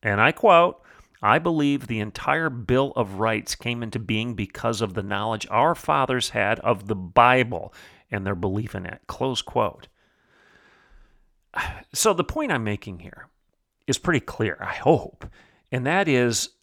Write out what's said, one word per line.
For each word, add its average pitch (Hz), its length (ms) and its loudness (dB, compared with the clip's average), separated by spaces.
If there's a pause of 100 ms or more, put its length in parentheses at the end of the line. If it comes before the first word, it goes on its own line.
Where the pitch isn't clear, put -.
and 104 200 0
I 135 100 6
quote, 175 500 6 (400)
"I 131 180 6
believe 147 480 0
the 110 140 -2
entire 147 480 -2
Bill 123 480 0
of 98 220 -4
Rights 110 360 -2
came 120 260 -6
into 113 180 -6
being 113 340 -2
because 107 480 -4
of 98 120 -2
the 98 100 -6
knowledge 101 460 -4
our 139 240 2
fathers 135 580 0
had 107 280 0
of 101 280 -2
the 107 80 -2
Bible 120 760 4 (380)
and 98 140 -4
their 98 100 -2
belief 98 400 -4
in 92 100 -8
it," 82 220 -12
close 131 340 -4
quote. - 460 -4 (2000)
So 226 200 2
the 170 100 0
point 302 280 -4
I'm 123 120 0
making 101 360 -6
here - 300 -20 (580)
is 135 100 0
pretty 160 220 0
clear, - 400 -4
I - 140 -8
hope, - 520 0 (460)
and 127 140 -2
that 175 220 2
is 123 420 2 (140)